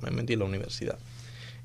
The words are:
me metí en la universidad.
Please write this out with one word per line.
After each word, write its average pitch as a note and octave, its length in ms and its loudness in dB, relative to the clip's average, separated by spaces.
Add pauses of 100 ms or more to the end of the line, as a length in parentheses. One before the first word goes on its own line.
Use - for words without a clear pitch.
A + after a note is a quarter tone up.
me B2 80 0
metí A#2+ 220 4
en A2 60 6
la G2+ 60 6
universidad. - 540 0 (640)